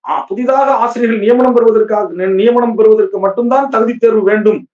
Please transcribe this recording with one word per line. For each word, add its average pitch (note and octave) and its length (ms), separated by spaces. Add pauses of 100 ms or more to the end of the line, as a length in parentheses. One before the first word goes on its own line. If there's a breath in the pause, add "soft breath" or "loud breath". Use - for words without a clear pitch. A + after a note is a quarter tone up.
ஆ, D#3 120
புதிதாக C4 520
ஆசிரியர்கள் A#3 480
நியமனம் B3 320
பெறுவதற்காக, G#3+ 600
நி-, F#3 220
நியமனம் A#3 400
பெறுவதற்கு G#3+ 440
மட்டும்தான் A#3+ 500
தகுதி A#3 280
தேர்வு A3 260
வேண்டும் G#3+ 520